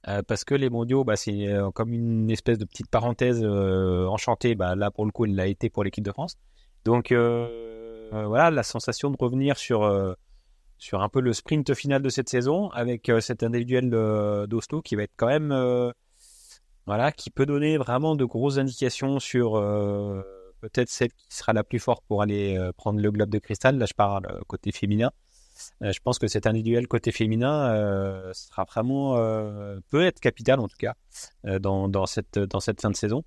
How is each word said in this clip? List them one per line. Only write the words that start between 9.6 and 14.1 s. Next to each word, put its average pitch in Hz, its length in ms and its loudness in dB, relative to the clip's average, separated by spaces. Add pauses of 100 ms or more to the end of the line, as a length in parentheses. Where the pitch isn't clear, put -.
euh, 98 280 2 (640)
sur - 240 -6
un 101 80 0
peu 131 140 2
le 123 100 2
sprint 143 400 -2
final 139 300 0
de 135 80 0
cette 127 180 -2
saison, 147 440 0
avec, 120 360 -4
euh, 113 140 6
cet 120 200 -4
individuel, 123 520 2
euh, 104 520 2